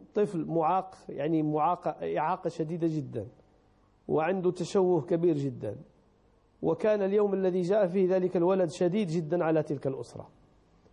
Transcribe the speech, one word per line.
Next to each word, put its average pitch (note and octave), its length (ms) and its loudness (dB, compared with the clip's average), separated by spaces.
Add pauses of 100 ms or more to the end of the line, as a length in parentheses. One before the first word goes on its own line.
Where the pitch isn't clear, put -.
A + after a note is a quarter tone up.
(140)
طفل G3+ 320 0
معاق، E3 500 0 (140)
يعني D3+ 340 0
معاق، D3+ 440 0 (300)
إعاقة E3+ 320 -2
شديدة E3 380 -2
جدا B2 400 -4 (800)
وعنده E3+ 440 0
تشوه F3+ 500 2
كبير E3+ 360 2
جدا، B2 400 -6 (840)
وكان G3+ 400 2
اليوم G3+ 320 2
الذي F#3 280 0
جاء G3 260 2
فيه F#3 280 2
ذلك F#3 220 0
الولد F3+ 320 2
شديد F#3 380 0
جدا E3 360 0
على D#3 200 2
تلك C#3+ 240 -6
الأسرة، A#2+ 420 -8 (640)